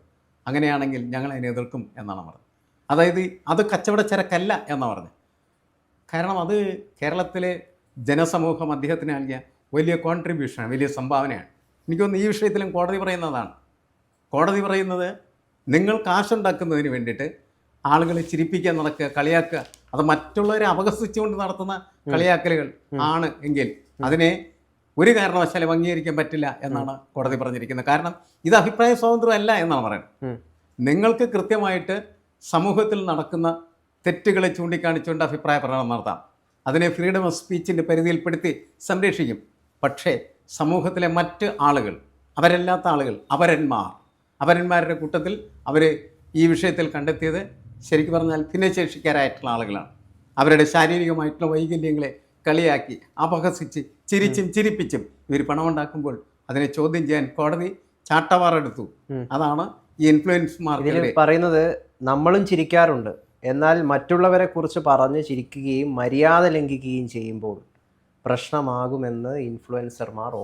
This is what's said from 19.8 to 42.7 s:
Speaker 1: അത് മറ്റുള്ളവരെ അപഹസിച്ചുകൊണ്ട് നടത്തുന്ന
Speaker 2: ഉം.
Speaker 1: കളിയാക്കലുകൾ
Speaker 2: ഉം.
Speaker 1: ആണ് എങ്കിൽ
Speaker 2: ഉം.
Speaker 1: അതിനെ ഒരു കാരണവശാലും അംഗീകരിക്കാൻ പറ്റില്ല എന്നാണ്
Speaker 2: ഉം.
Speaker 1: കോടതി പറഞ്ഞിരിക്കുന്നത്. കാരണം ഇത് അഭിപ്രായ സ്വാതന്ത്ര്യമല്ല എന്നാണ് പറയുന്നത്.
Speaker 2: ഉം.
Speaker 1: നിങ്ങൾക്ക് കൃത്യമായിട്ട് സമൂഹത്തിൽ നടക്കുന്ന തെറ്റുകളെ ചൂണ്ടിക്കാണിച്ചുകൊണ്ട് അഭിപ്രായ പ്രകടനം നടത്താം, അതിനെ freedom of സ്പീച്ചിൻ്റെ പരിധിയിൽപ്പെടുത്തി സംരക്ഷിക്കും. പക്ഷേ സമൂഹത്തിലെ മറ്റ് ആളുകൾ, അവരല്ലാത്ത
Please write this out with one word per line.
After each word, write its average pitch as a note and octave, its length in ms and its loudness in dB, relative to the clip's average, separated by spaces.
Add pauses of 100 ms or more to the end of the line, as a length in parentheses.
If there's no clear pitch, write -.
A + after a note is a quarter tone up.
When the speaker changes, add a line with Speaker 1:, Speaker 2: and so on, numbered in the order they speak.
Speaker 1:
അത് C#3 180 0
മറ്റുള്ളവരെ G#3 640 0
അപഹസിച്ചുകൊണ്ട് G#3+ 720 -2
നടത്തുന്ന F#3+ 320 -6 (320)
Speaker 2:
ഉം. C#3+ 60 -4
Speaker 1:
കളിയാക്കലുകൾ E3+ 540 2 (260)
Speaker 2:
ഉം. C#3 80 -4 (120)
Speaker 1:
ആണ് E3 160 -2 (160)
എങ്കിൽ C#3 240 0
Speaker 2:
ഉം. - 380 -12
Speaker 1:
അതിനെ E3 240 4 (640)
ഒരു F#3 200 8
കാരണവശാലും F3 560 2
അംഗീകരിക്കാൻ E3 440 0
പറ്റില്ല D3+ 300 -2 (200)
എന്നാണ് C3+ 280 -6
Speaker 2:
ഉം. C3 60 -16 (140)
Speaker 1:
കോടതി C3 220 -2
പറഞ്ഞിരിക്കുന്നത്. B2 500 -6
കാരണം D#3 280 0 (300)
ഇത് F#3 120 10
അഭിപ്രായ A3 380 6
സ്വാതന്ത്ര്യമല്ല A3+ 580 2 (100)
എന്നാണ് D3+ 240 0
പറയുന്നത്. G2+ 240 -6 (160)
Speaker 2:
ഉം. A#2+ 100 -6 (420)
Speaker 1:
നിങ്ങൾക്ക് G#3 460 2 (100)
കൃത്യമായിട്ട് F#3+ 600 -2 (480)
സമൂഹത്തിൽ G3+ 640 0
നടക്കുന്ന E3 420 -2 (580)
തെറ്റുകളെ F#3 500 2
ചൂണ്ടിക്കാണിച്ചുകൊണ്ട് E3 680 -2
അഭിപ്രായ D3 340 0
പ്രകടനം C3 340 -2
നടത്താം, G#2+ 260 -4 (480)
അതിനെ E3 300 2
freedom F#3 320 0
of E3 100 -2
സ്പീച്ചിൻ്റെ E3+ 440 -4
പരിധിയിൽപ്പെടുത്തി E3 680 0 (380)
സംരക്ഷിക്കും. E3+ 500 -2 (440)
പക്ഷേ C#3+ 300 -2 (460)
സമൂഹത്തിലെ F3 500 0 (100)
മറ്റ് F3 280 -2 (140)
ആളുകൾ, C3+ 340 2 (420)
അവരല്ലാത്ത F3+ 520 2